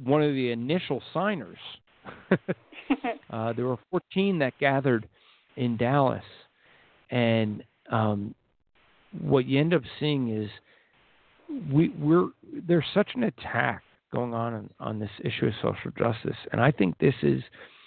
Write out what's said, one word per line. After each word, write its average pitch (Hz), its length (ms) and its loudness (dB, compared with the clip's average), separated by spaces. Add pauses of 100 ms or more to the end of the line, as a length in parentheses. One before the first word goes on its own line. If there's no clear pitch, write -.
one 139 180 4
of 147 120 2
the 131 180 0
initial 127 500 -2 (120)
signers. 160 440 -4 (720)
<laughs> 175 80 4 (920)
Uh, 113 240 -2
there 120 140 -2
were 127 100 -2 (140)
fourteen 190 480 0
that 131 200 0
gathered 135 480 4 (500)
in 120 200 0
Dallas, 123 460 2 (880)
and, 113 520 2 (280)
um, 107 420 0 (880)
what 139 240 2
you 135 140 2
end 165 160 2
up 139 80 0 (160)
seeing 135 360 -2
is 107 140 -4 (1200)
we, 156 180 6 (100)
we're, 160 300 4 (380)
there's 165 180 2 (100)
such 202 180 2
an 240 120 -2
attack 123 580 -2 (280)
going 120 220 -4
on, 117 200 -2
on 104 160 -10 (100)
on 107 200 -6
this 107 100 -6 (140)
issue 123 240 -2
of 113 140 -2
social - 360 -4
justice. - 400 -2 (140)
And 110 100 0
I 135 100 6
think - 260 0
this 104 240 4
is 67 200 2 (460)